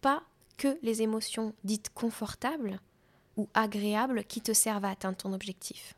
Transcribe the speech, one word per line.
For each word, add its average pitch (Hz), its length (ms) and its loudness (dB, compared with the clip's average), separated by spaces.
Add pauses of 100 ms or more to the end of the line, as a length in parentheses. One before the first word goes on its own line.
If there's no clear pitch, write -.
pas 277 240 2 (320)
que 269 260 2
les 226 180 0
émotions 220 640 0
dites 208 320 -4
confortables 233 840 -2 (560)
ou 214 180 -2
agréables 214 720 2
qui - 160 -8
te 220 120 0
servent 208 320 4
à 196 60 2
atteindre 190 260 -4
ton 190 160 -4
objectif. - 640 -10